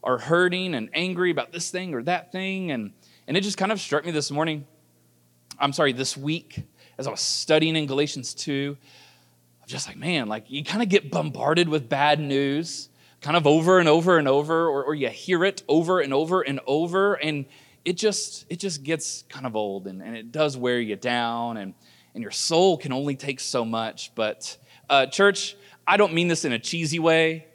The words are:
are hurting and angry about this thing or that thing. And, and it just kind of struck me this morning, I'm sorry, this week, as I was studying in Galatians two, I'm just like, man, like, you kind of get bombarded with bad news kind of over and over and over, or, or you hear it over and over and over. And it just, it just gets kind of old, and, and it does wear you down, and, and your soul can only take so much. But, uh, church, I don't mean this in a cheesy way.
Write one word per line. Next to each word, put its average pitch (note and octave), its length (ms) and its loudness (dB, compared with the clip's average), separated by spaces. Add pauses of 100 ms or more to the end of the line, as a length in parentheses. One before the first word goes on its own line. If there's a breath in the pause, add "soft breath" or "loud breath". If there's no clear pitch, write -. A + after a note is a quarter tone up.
are B2+ 160 0
hurting F3+ 560 0
and A2 200 -6
angry F3+ 360 -2
about B2+ 220 -2
this E3 180 -8
thing F3+ 240 -8
or A#2+ 100 -4
that E3+ 280 -4
thing. F#3+ 400 -6
And, G#2+ 220 -6 (340 soft breath)
and C#3+ 80 -2
it G3 60 2
just G3 160 -6
kind G3 160 0
of F#3+ 80 -6
struck D3 240 -2
me F3 60 -6
this D3+ 200 -2
morning, D3+ 340 -4 (960)
I'm C#3 140 -2
sorry, C#3+ 180 2
this B2+ 240 -4
week, C3+ 480 -8 (340 soft breath)
as C3+ 80 -8
I C3 60 -6
was - 80 -10
studying D#3+ 560 2
in D#3 100 0
Galatians C#3 480 -4
two, C#3+ 440 -6 (840 soft breath)
I'm - 60 -20
just C3 200 -10
like, - 100 -16
man, D3 320 -4
like, G#2+ 200 -8
you C#3 140 -8
kind G3+ 180 -4
of A#3 60 0
get F3 240 2
bombarded D#3+ 560 0
with D3+ 220 -2
bad D3 320 4
news C#3 680 -2 (320 soft breath)
kind D3 160 -2
of E3 100 4
over D#3+ 340 6
and E3 100 6
over E3 280 6
and C#3+ 120 4
over, D#3+ 400 2
or, C#3 160 0
or D3+ 100 -2
you C3+ 140 0
hear F3 340 0
it G3 240 0
over E3 320 4
and C#3 140 0
over D#3+ 300 2
and C#3 220 -4
over. F3 500 2
And D3 300 -4 (380 soft breath)
it F3 140 -2
just, - 500 -4
it F3 120 -10
just D#3+ 240 -8
gets - 400 -6
kind - 220 -14
of A#2+ 80 -6
old, G2+ 340 -4
and, F#2+ 140 -12
and A2+ 140 -12
it A2+ 160 -16
does D3+ 240 0
wear B2 240 0
you G#2+ 160 -4
down, A#2 640 -4
and, G2 160 -10 (400 soft breath)
and A#2 80 -10
your G#2 100 -10
soul E3+ 460 4
can C#3 160 -6
only C#3 240 -4
take C#3 240 -8
so A#2+ 240 -2
much. A2+ 500 -6
But, G#2+ 400 -4 (320 soft breath)
uh, C#3 200 6
church, G3 500 2 (300 loud breath)
I - 100 4
don't D#3+ 160 6
mean E3+ 140 2
this E3 180 0
in C#3 80 0
a A2+ 60 0
cheesy E3 400 -4
way. D#3+ 560 2